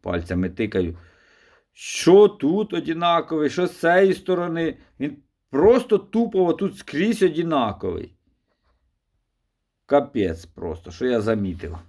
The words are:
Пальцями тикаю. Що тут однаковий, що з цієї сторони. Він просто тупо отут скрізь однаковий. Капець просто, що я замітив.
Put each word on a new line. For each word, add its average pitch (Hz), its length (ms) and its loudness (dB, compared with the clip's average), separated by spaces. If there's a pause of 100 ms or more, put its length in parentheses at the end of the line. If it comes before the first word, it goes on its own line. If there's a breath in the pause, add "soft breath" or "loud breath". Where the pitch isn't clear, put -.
Пальцями 90 500 -4
тикаю. 90 480 -4 (720 soft breath)
Що - 560 4
тут 202 440 -2
однаковий, 165 760 -2
що 180 160 -2
з - 140 -10
цієї 185 340 4
сторони. 170 640 -4 (220 soft breath)
Він 143 220 -8 (280)
просто 202 480 4
тупо 202 480 0
отут 170 300 -2
скрізь 196 460 -2
однаковий. 147 920 -2 (1700)
Капець 101 600 -2
просто, 85 440 -12
що 123 160 -6
я 123 140 0
замітив. 95 580 -4 (100)